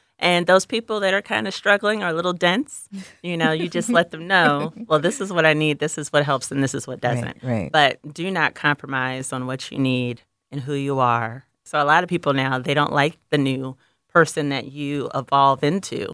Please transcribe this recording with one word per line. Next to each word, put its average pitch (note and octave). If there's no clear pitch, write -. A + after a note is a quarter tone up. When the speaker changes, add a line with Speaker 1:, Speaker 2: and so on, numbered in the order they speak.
Speaker 1:
And F3
those F#3
people A3+
that F#3+
are G3+
kinda G#3+
struggling G#3
or F#3
a E3+
little F3
dense, F3+
you F3
know, D#3+
you E3+
just F3
let E3+
them E3
know, D#3
Speaker 2:
<laughs> -
Speaker 1:
"Well, D#3
this E3
is G3
what F3
I D#3
need, D3+
this D#3
is D3
what C#3+
helps, C#3
and C#3
this C3+
is C#3
what B2+
Speaker 2:
Right, A#2+
Speaker 1:
doesn't." A#2+
Speaker 2:
right. A2+
Speaker 1:
But D3+
do F3+
not D#3+
compromise C3
on B2+
what C3
you -
need B2+
and C3+
who C#3+
you C#3
are. A#2
So D3
a -
lot D#3
of F3
people E3
now, C3+
they C3+
don't D3
like D3
the D3+
new C3
person D#3
that C3+
you C#3+
evolve C#3
into. -